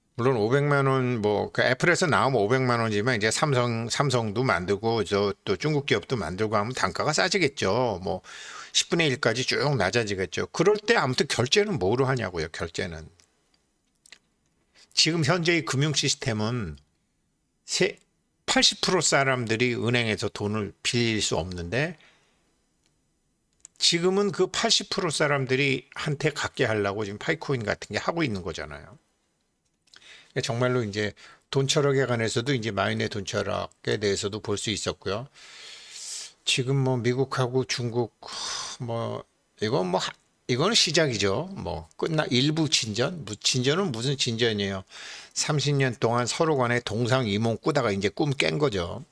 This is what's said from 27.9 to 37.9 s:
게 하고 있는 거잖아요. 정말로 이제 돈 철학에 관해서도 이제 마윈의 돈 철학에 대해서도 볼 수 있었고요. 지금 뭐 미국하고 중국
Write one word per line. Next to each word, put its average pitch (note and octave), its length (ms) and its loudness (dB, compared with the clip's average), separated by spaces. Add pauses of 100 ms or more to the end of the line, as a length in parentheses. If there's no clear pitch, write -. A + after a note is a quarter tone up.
게 G#2 60 -2
하고 E3+ 240 0
있는 G#2+ 180 -2
거잖아요. D#2+ 560 -10 (1500)
정말로 B2 400 0
이제 G#2 300 -2 (360)
돈 C#3 180 0
철학에 C#3 380 2
관해서도 A#2 480 0
이제 A2+ 180 -2
마윈의 G#2+ 380 0
돈 G2 160 -6
철학에 G2 720 -4
대해서도 G2+ 440 -2
볼 G2+ 160 -4
수 - 120 -4
있었고요. G2 580 -4 (1160)
지금 C3 300 0
뭐 C3 220 2
미국하고 B2+ 680 0
중국 A#2+ 540 -4 (600)